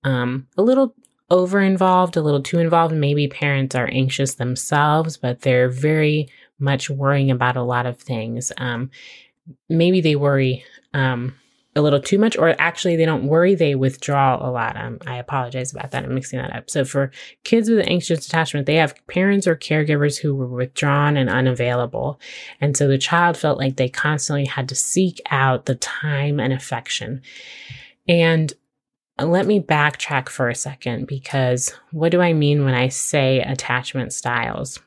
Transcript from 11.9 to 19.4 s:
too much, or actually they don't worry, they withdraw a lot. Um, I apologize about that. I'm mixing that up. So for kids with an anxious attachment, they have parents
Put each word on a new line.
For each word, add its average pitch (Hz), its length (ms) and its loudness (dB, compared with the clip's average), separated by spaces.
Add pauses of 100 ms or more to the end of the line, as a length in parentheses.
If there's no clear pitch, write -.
too 196 180 0
much, 220 180 2
or 165 240 4
actually 170 360 0
they 160 100 4
don't 156 200 -2
worry, 170 280 4
they 156 200 2
withdraw 135 600 0
a 131 140 -6
lot. 117 260 -4
Um, 113 300 -10
I 123 100 -10
apologize 127 560 -6
about - 200 -12
that. - 120 -6
I'm 131 100 -6
mixing 131 240 -6
that - 160 -8
up. - 140 -14
So 139 160 0
for 139 260 -2 (340)
kids 226 260 2
with 226 80 4
an 196 100 0
anxious 170 380 -2
attachment, 151 400 0
they 147 80 2
have 160 200 2 (120)
parents 196 400 0